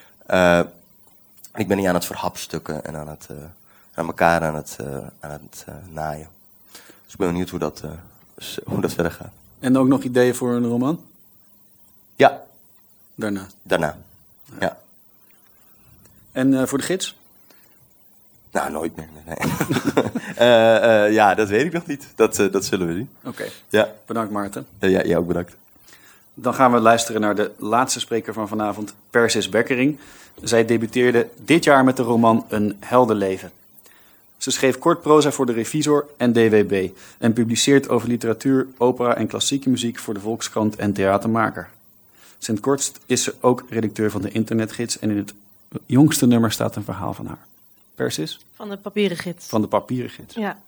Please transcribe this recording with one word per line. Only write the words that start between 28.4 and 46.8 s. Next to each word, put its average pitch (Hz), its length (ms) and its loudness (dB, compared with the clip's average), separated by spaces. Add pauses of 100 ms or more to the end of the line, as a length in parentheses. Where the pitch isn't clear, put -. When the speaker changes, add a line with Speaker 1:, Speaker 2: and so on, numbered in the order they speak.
Speaker 2:
vanavond, 107 460 -6 (160)
Persis 110 400 2
Bekkering. 120 500 0 (420)
Zij 113 240 2
debuteerde 117 680 2
dit 147 280 2
jaar 139 200 6
met 131 140 2
de 131 60 -2
roman 117 460 2
Een 104 300 -2
Heldenleven. 101 720 0 (840)
Ze - 140 -6
schreef 127 260 2
kort 170 240 0
proza 147 300 4
voor 131 140 -2
De 120 80 -2
Revisor 147 540 0 (100)
en 123 160 2
D - 20 0
W 107 320 6
B 95 220 -2 (280)
en 117 160 0
publiceert 120 560 2
over 123 180 0
literatuur, 120 600 0 (100)
opera 123 380 2
en 113 120 -2
klassieke 135 420 -2
muziek 117 300 -2
voor - 140 -8
de 101 60 -6
Volkskrant 107 560 -4
en 104 180 -2
Theatermaker. 101 760 0 (680)
Sinds 107 220 -4
kort 135 300 -2 (140)
is 123 180 -2
ze - 160 -6
ook 123 300 2
redacteur 107 420 -2
van 101 100 -6
de 98 100 -6
Internetgids 113 680 -4
en 110 100 -4
in 104 80 -2
het 101 160 -6 (520)
jongste 131 420 4
nummer 117 240 4
staat 110 240 -4
een 104 80 -10